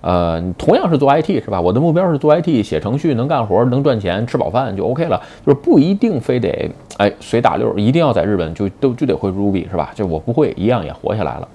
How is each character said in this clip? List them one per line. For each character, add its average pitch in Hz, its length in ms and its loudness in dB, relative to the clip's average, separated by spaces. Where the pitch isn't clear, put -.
呃， 85 400 0
同 170 180 2
样 339 140 0
是 160 80 2
做 139 120 2
I 151 120 4
T 156 180 -2
是 - 100 -6
吧？ 95 100 4
我 87 120 2
的 117 80 2
目 165 120 2
标 175 180 2
是 151 80 0
做 151 140 4
I 165 80 4
T， 147 220 0
写 78 180 -2
程 113 180 -2
序， 151 160 0
能 120 140 -2
干 135 180 0
活， 104 200 2
能 127 160 0
赚 139 160 0
钱， 98 280 -2
吃 135 100 -6
饱 101 140 -2
饭 113 260 -2
就 95 100 -2
O 120 80 -2
K 165 120 -2
了， 110 140 -2
就 - 80 4
是 135 60 4
不 302 200 4
一 170 160 4
定 202 260 0
非 127 180 0
得， 87 320 -2
哎， 101 220 2
随 - 200 -2
大 76 160 2
溜 113 160 0
儿， 104 80 -2
一 107 100 2
定 160 100 2
要 147 120 2
在 87 120 2
日 101 120 0
本 82 180 -2
就 98 140 -2
都， 135 140 2
就 135 120 -2
得 - 100 2
会 98 140 -2
Ruby 95 400 -2
是 90 60 -6
吧？ 76 180 -4
就 104 120 -4
我 78 120 -4
不 120 140 -6
会， 139 240 0
一 92 100 -2
样 117 180 0
也 69 80 -10
活 - 240 -6
下 98 80 -2
来 64 140 -6
了。 - 160 -12